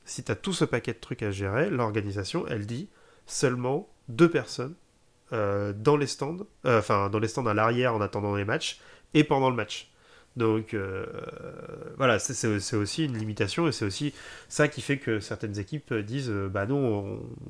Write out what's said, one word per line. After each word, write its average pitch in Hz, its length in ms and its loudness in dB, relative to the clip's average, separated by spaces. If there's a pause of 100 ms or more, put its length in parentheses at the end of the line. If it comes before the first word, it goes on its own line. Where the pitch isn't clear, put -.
si - 180 -10
t'as 104 140 -2
tout - 160 -6
ce 165 120 2
paquet 123 280 -2
de - 80 -8
trucs - 220 -8
à 104 80 -2
gérer, 101 380 0
l'organisation, 107 800 0
elle 104 180 -2
dit 123 220 -6 (380)
seulement 127 640 0 (200)
deux 160 220 6
personnes, 139 440 -4 (580)
euh, 101 400 0
dans 110 240 4
les 143 100 2
stands, 147 320 -6 (260)
euh, 120 140 6
enfin, 101 320 2
dans 107 80 2
les 110 100 2
stands 127 180 -2
à 107 80 2
l'arrière 120 400 4
en 107 60 0
attendant 101 360 0
les 101 80 0
matchs 120 360 -2 (340)
et 151 100 8
pendant 135 260 4
le 123 60 0
match. - 340 -6 (460)
Donc, 110 380 2
euh, 95 320 -4 (880)
voilà, 120 220 6
c'est, 127 160 -4
c'est, 107 260 2
c'est - 160 -2
aussi 104 300 0
une 127 100 -4
limitation 107 520 0
et 143 40 2
c'est - 140 -2
aussi 131 260 -4 (380)
ça 151 180 4
qui 135 140 -6
fait 143 160 0
que 117 200 0
certaines 104 400 -6
équipes 131 360 -6
disent, 117 360 -4
euh, « 98 200 -2
Bah 98 160 -2
non, 135 100 0
on, 104 440 0 (300)